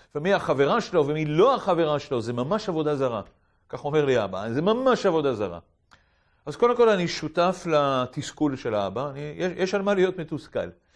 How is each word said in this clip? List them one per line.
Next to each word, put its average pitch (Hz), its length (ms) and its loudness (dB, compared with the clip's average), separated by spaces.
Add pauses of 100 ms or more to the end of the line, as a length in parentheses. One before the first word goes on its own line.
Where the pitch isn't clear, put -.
(140)
ומי 170 200 0
החברה 156 460 2
שלו 156 260 2
ומי 156 180 -2
לא 175 300 6
החברה 165 440 0
שלו. 131 220 -4
זה 113 120 -4
ממש 147 360 -2
עבודה 156 280 -2
זרה. 120 260 -2 (460)
כך - 160 -10
אומר 147 200 2
לי 123 200 4
אבא, 98 280 -6
זה 139 100 -2
ממש 233 440 2
עבודה 151 280 2
זרה. 95 240 -6 (880)
אז 147 100 -10
קודם 240 200 2
כל 233 120 6
אני 180 200 2
שותף 175 580 -2
לתסכול 139 920 0
של 117 180 -4
האבא, 104 360 -2
אני, 147 260 -12
יש, 170 200 -4
יש 185 180 -2
על 202 80 -2
מה 202 120 0
להיות 185 240 2
מתוסכל. 131 500 -6 (280)